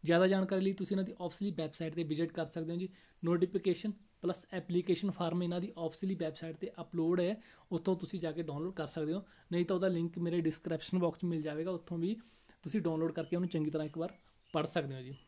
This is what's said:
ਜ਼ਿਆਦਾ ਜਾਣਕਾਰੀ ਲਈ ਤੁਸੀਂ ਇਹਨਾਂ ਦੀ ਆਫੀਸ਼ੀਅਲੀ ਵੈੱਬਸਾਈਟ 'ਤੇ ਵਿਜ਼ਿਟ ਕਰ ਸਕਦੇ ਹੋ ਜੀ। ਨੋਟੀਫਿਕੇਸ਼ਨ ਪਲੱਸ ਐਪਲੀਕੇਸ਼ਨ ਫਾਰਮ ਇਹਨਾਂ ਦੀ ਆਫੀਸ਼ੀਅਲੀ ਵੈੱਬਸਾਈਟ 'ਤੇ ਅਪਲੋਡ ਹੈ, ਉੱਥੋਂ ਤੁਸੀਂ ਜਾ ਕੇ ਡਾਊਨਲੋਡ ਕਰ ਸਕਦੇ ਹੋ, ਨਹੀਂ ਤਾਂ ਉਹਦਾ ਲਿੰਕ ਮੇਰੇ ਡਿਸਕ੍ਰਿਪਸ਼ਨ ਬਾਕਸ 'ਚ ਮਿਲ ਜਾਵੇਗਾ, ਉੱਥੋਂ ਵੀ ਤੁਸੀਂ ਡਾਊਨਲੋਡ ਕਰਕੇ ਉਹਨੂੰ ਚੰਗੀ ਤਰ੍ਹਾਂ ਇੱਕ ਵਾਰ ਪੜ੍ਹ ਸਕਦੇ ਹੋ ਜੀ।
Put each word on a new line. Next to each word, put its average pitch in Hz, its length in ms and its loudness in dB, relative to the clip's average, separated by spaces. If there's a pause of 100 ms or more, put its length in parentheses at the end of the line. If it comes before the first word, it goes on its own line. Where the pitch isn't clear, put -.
ਜ਼ਿਆਦਾ 170 220 6
ਜਾਣਕਾਰੀ 190 340 4
ਲਈ 190 120 2
ਤੁਸੀਂ 190 240 -2
ਇਹਨਾਂ 190 80 2
ਦੀ 196 160 -6
ਆਫੀਸ਼ੀਅਲੀ 185 360 -4
ਵੈੱਬਸਾਈਟ 160 380 -4
'ਤੇ 170 100 0
ਵਿਜ਼ਿਟ 160 280 0
ਕਰ 165 140 -2
ਸਕਦੇ 160 260 -4
ਹੋ 170 60 -2
ਜੀ। 185 100 -4 (340)
ਨੋਟੀਫਿਕੇਸ਼ਨ 175 720 2 (300)
ਪਲੱਸ 185 300 -2
ਐਪਲੀਕੇਸ਼ਨ 180 580 0
ਫਾਰਮ 175 320 0
ਇਹਨਾਂ 175 180 0
ਦੀ 202 180 -4
ਆਫੀਸ਼ੀਅਲੀ 170 360 -2
ਵੈੱਬਸਾਈਟ 160 420 -6
'ਤੇ 185 140 -8 (100)
ਅਪਲੋਡ 170 400 2
ਹੈ, 202 200 2 (300)
ਉੱਥੋਂ 175 260 2
ਤੁਸੀਂ 180 240 -6
ਜਾ 160 120 -2
ਕੇ 165 100 -4
ਡਾਊਨਲੋਡ 160 320 -4
ਕਰ 160 120 -4
ਸਕਦੇ 156 260 -2
ਹੋ, 196 100 -2 (300)
ਨਹੀਂ 175 120 4
ਤਾਂ 185 120 2
ਉਹਦਾ 190 120 4
ਲਿੰਕ 170 300 0
ਮੇਰੇ 170 220 2
ਡਿਸਕ੍ਰਿਪਸ਼ਨ 165 580 0
ਬਾਕਸ 170 200 2
'ਚ - 60 -6
ਮਿਲ 165 180 0
ਜਾਵੇਗਾ, 156 280 -2
ਉੱਥੋਂ 170 280 -4
ਵੀ 180 160 2 (480)
ਤੁਸੀਂ 196 180 0
ਡਾਊਨਲੋਡ 160 320 2
ਕਰਕੇ 165 240 -2
ਉਹਨੂੰ 180 120 2
ਚੰਗੀ 156 220 2
ਤਰ੍ਹਾਂ 156 160 0
ਇੱਕ 151 120 -8
ਵਾਰ 165 160 -4 (400)
ਪੜ੍ਹ 160 120 2
ਸਕਦੇ 143 280 0
ਹੋ 131 60 -8
ਜੀ। 131 160 -10 (120)